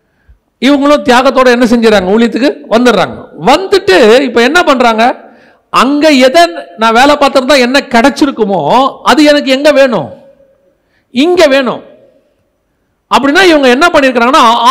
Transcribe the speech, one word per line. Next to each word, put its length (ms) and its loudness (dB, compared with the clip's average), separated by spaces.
இவங்களும் 380 0
தியாகத்தோட 420 0
என்ன 200 0
செஞ்சிடறாங்க? 540 0
ஊழியத்துக்கு 360 -2
வந்துடுறாங்க. 580 -2
வந்துட்டு 800 2
இப்ப 220 -2
என்ன 220 0
பண்றாங்க? 640 -2
அங்க 380 0
எதை 380 2
நான் 160 -2
வேலை 220 2
பார்த்திருந்தா 440 0
என்ன 200 -2
கிடைச்சிருக்குமோ, 1120 -2
அது 200 2
எனக்கு 280 0
எங்க 200 0
வேணும்? 380 0
இங்க 360 0
வேணும். 360 -4
அப்படின்னா 240 0
இவங்க 280 2
என்ன 180 0
பண்ணிருக்கிறாங்கன்னா, 680 0